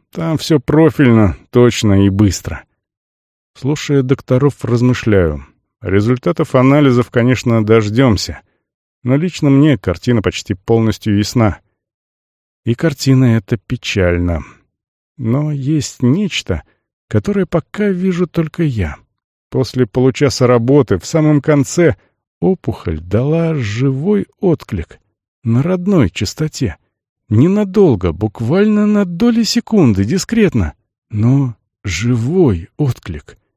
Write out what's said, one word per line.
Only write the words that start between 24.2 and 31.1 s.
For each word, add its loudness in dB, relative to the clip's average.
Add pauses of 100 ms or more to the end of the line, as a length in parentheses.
отклик -4 (460)
на 0
родной 0
частоте. -6 (520)
Ненадолго, 2
буквально 0
на 2
доли 0
секунды, 2
дискретно, -2 (360)